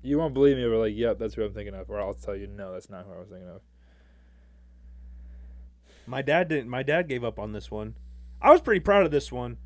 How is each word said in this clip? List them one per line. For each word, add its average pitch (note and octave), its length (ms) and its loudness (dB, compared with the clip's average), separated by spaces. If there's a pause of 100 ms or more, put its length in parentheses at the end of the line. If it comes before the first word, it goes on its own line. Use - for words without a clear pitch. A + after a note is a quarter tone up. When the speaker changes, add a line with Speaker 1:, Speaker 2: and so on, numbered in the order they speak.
Speaker 1:
you C#3 160 0
won't D#3+ 160 -2
believe C#3 220 8
me, B2 120 -2
but, A2 100 4
like, A2 160 2
"Yep, A2 240 0
that's A2 160 -4
who A2+ 100 -2
I'm G2+ 80 -6
thinking G2+ 220 -10
of," F#2+ 160 -12
or G#2 100 -6
I'll G2 140 -4
tell G2+ 220 -8
you, G2+ 100 -10
"No, G2+ 260 -12
that's F2+ 160 -14
not F#2 180 -14
who G2 80 -18
I F2 40 -16
was F#2 100 -18
thinking F#2 200 -18
of." F2+ 140 -18 (2500)
Speaker 2:
My B2+ 160 -6
dad D#3+ 260 4
didn't, C#3+ 200 -2
my B2 140 -4
dad D#3 260 0
gave B2 160 -2
up A2+ 140 -4
on G#2+ 140 -8
this G#2 180 -10
one. A2 260 -8 (440)
I C#4 100 8
was E4 100 12
pretty G#3 200 2
proud G3+ 240 6
of D#3 60 2
this C#3+ 220 0
one. B2 340 -6